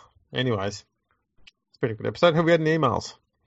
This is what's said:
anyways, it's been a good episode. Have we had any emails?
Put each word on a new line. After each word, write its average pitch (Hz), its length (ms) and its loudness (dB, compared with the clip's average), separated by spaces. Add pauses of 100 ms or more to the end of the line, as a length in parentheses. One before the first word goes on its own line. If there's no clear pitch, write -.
(320)
anyways, 110 540 -4 (840)
it's - 120 -20
been 120 80 -2
a 107 60 -6
good 110 100 -10
episode. 147 300 2
Have 165 100 2
we 165 60 4
had 165 100 4
any 160 160 2
emails? 120 380 -2 (320)